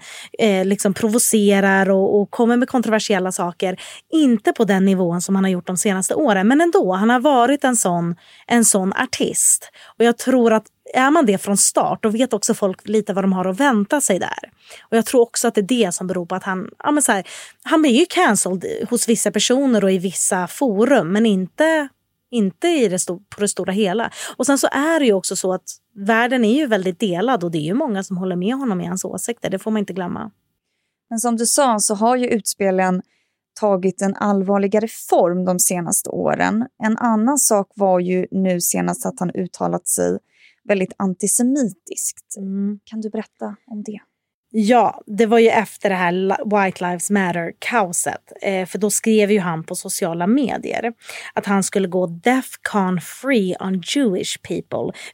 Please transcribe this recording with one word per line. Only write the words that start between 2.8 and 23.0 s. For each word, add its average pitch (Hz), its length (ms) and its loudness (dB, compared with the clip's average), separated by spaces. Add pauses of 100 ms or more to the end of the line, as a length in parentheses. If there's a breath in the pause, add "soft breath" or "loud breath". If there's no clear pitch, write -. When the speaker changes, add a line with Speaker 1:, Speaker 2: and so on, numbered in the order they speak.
Speaker 1:
saker. 180 480 -4 (320 loud breath)
Inte 294 400 4
på 233 120 0
den 196 200 4
nivån 180 360 2
som 196 140 -2
han 190 100 2
har 190 60 2
gjort 180 160 -4
de 180 100 -4
senaste 190 380 -2
åren, 208 340 2
men 277 120 4
ändå. 339 320 2
Han 196 180 2
har 247 100 4
varit 269 440 4
en 254 120 2
sån, 170 400 -2 (300 soft breath)
en 233 180 4
sån 196 280 2
artist. - 800 -2 (280 loud breath)
Och 226 60 4
jag 233 140 4
tror 247 340 4
att 220 140 0 (280)
är 262 160 4
man 311 160 4
det 196 120 2
från 202 180 -2
start, - 460 0
då 220 60 0
vet 226 240 0
också 214 220 0
folk - 340 -4
lite 208 240 0
vad 190 120 -2
de 196 80 2
har 185 120 0
att 190 160 -2
vänta 269 400 2
sig 185 180 0
där. - 320 -8 (400 loud breath)
Och 220 60 2
jag 220 100 2
tror 262 140 4
också - 280 0
att 226 60 -2
det 220 60 2
är - 20 4
det 202 320 2
som 185 120 -6
beror 180 200 -4
på 185 80 -6
att 185 100 -6
han, 185 340 -6
ja, - 120 -4
men 294 120 2
så 262 100 2
här, 196 120 -2 (380 loud breath)
han 320 200 2
blir 302 80 4
ju 277 180 4
cancelled 196 560 0 (260)
hos 240 180 -2
vissa 220 220 2
personer 240 540 2
och 190 80 4
i 190 60 2
vissa 180 480 -2
forum, 214 640 2
men 214 140 2
inte, 277 600 0 (420)
inte 220 380 -2
i 285 200 2
det 180 80 -2
sto-, 180 320 -6